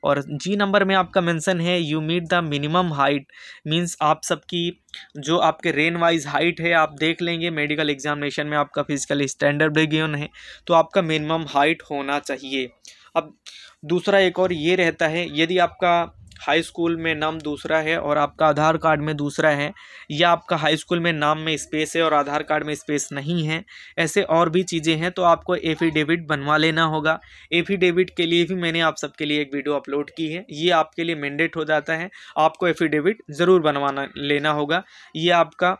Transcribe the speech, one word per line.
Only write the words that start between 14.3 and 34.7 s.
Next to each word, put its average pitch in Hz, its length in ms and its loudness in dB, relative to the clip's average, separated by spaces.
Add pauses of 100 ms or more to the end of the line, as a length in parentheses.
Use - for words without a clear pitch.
और 185 140 2
ये 165 240 0
रहता 170 300 2
है, 156 340 -2
यदि 165 180 2
आपका 170 600 0 (280)
हाई 156 160 2
स्कूल 170 340 -2
में 165 180 -2
नाम 156 240 -2
दूसरा 151 400 -2
है 160 200 0
और 147 200 -2
आपका 147 280 0
आधार 151 300 4
कार्ड 156 260 2
में 151 140 -4
दूसरा 147 340 0
है, 147 220 -2 (380)
या 165 200 4
आपका 170 260 0
हाई 151 200 2
स्कूल 170 240 -2
में 170 120 0
नाम 151 260 0
में 156 180 -4
स्पेस 156 400 -4
है 165 60 2
और 156 120 2
आधार 147 280 0
कार्ड 151 220 -2
में 151 100 -6
स्पेस 143 380 -4
नहीं 151 340 -4
है, 160 180 -4 (340)
ऐसे 165 240 0
और 165 280 4
भी 185 120 0
चीज़ें 160 340 -2
हैं, 170 140 -2
तो 185 120 -4
आपको 170 340 2
एफिडेविट 156 720 0
बनवा 147 300 0
लेना 160 260 2
होगा। 156 380 0 (320)
एफिडेविट 175 640 2
के 170 100 0
लिए 170 180 2
भी 180 100 -4
मैंने 170 260 -2
आप 160 160 2
सबके 151 280 -8
लिए 147 160 -2
एक 139 140 -6
वीडियो 143 200 -4
अपलोड 143 360 -4
की 156 220 -6
है, 180 180 -10
ये 160 200 -2
आपके 165 340 0
लिए 170 100 -2
मैंडेट 147 420 -4
हो 160 80 -4
जाता 156 300 0
है, 170 160 -8 (280)
आपको 156 300 2
एफिडेविट 160 500 0 (120)
ज़रूर 175 300 4
बनवाना 139 560 0
लेना 143 340 0
होगा, 151 320 0 (340)